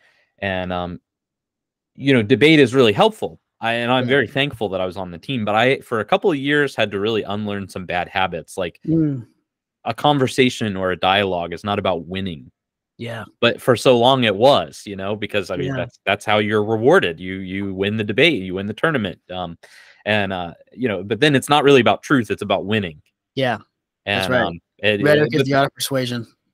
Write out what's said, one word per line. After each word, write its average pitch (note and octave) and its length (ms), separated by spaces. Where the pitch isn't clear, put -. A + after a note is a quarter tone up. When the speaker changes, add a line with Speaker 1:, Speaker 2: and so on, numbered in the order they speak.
Speaker 1:
And, F#2 340
um, F2+ 260
you C3+ 180
know, A#2 100
debate C#3 360
is A#2+ 140
really A#2+ 200
helpful. D#3+ 460
I, A2+ 120
and A#2+ 180
I'm B2+ 140
Speaker 2:
Yeah. A#2+ 40
Speaker 1:
very C3 180
thankful C3+ 420
that F#2 120
I F#2 40
was F#2 120
on F#2 140
the E2+ 60
team, B2 280
but G#2 100
I, B2 240
for A2+ 200
a G#2 60
couple G3+ 260
of C#3+ 60
years, C#3+ 380
had G#2+ 160
to G2+ 80
really G#2+ 240
unlearn G2+ 440
some F#2+ 180
bad E2+ 220
habits. F#2 500
Like, F2+ 300
Speaker 2:
Mm. D3+ 400
Speaker 1:
a A2+ 80
conversation B2+ 840
or F#2 160
a E2+ 80
dialogue F#2 540
is E2 100
not G2+ 160
about F2+ 260
winning. F2 460
Speaker 2:
Yeah. A#2 280
Speaker 1:
But A#2 220
for B2 140
so B2 220
long B2+ 260
it G#2 120
was, G2+ 500
you G2 100
know, G2 200
because, G2+ 340
I F#2 80
mean, A2 100
Speaker 2:
Yeah. C#3 100
Speaker 1:
that's, - 280
that's G2 200
how G#2+ 140
you're G#2+ 240
rewarded. A2 560
You, F#2+ 200
you G2 340
win G2+ 240
the G#2+ 60
debate, A2+ 400
you F#2 120
win G2 120
the G#2+ 60
tournament. B2 460
Um, F2+ 260
and, G#2 280
uh, F2 200
you A#2+ 140
know, G2 160
but G#2 160
then D3 160
it's B2 140
not C#3+ 140
really C#3 180
about G#2 220
truth. B2+ 280
It's F#2 100
about F#2+ 240
winning. G2 360
Speaker 2:
Yeah, B2 240
Speaker 1:
And, G2 160
Speaker 2:
that's F#2 80
right. B2 140
Speaker 1:
um, E2+ 160
it, G#2 220
Speaker 2:
Rhetoric D3 320
Speaker 1:
it, D3 80
Speaker 2:
is C3 60
the C3+ 40
Speaker 1:
but C3+ 80
Speaker 2:
art C#3 80
of - 80
persuasion. B2 520